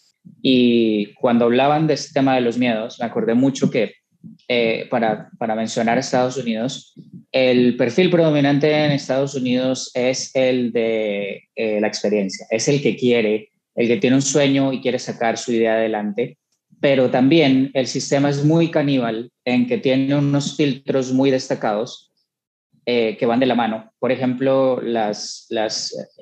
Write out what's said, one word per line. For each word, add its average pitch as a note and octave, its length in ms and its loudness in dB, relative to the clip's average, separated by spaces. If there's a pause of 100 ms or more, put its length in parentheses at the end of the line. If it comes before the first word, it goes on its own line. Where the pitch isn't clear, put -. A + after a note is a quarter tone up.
(420)
Y A#2 720 2
cuando A#2+ 320 2
hablaban C#3+ 420 2
de D3+ 60 2
este - 180 -6
tema C3+ 240 2
de B2+ 60 2
los A#2 160 -2
miedos, A#2+ 420 -2
me A#2+ 60 -6
acordé A2+ 280 -2
mucho C3+ 380 2
que, - 220 -2 (560)
eh, A#2 400 0
para, A2+ 400 -2 (100)
para A2 160 -4
mencionar A2+ 420 -2
Estados B2+ 380 -2
Unidos, A#2 580 -6 (380)
el B2 460 2
perfil D3+ 320 2
predominante D3 640 2
en D3+ 180 2
Estados C#3 440 -2
Unidos B2+ 580 -2
es B2+ 420 -2
el B2+ 380 0
de, G#2+ 720 -2 (120)
eh, G#2+ 240 -2
la G#2+ 80 2
experiencia, G#2 640 -2
es A2+ 180 -2
el C#3+ 140 2
que G#2+ 160 0
quiere, A2 540 0 (220)
el A#2+ 140 -2
que A#2 100 2
tiene B2+ 200 2
un C#3 40 2
sueño C#3 520 0
y A#2+ 80 -8
quiere B2 180 -2
sacar A2+ 380 -4
su B2 160 -6
idea A2+ 220 2
adelante, A2 640 -4 (440)
pero C3 280 2
también C3+ 640 4
el B2+ 140 0
sistema C#3 420 0
es C#3+ 140 -2
muy D#3+ 260 4
caníbal B2+ 640 -2 (140)
en B2 200 2
que A#2+ 120 -2
tiene C3+ 360 0
unos C#3+ 440 0
filtros C3 560 -2
muy C3+ 180 2
destacados, B2+ 800 -4 (760)
eh, A2+ 320 0
que - 80 -2
van A#2 140 2
de C3+ 60 2
la B2 100 2
mano. A2 420 -4
Por B2 140 -2
ejemplo, B2+ 680 0
las, A2 680 -6
las, A2 440 -4 (280)